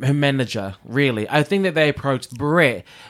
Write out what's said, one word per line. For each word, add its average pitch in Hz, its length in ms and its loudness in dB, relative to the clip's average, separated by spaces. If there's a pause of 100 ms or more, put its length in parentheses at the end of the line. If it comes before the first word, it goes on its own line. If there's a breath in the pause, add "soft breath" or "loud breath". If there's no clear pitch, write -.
her 139 100 2
manager, 127 600 -2 (100)
really. 117 460 0
I 147 120 4
think 196 200 0
that 180 120 0
they 151 140 4
approached 135 480 -4
Brett 143 480 0 (260 loud breath)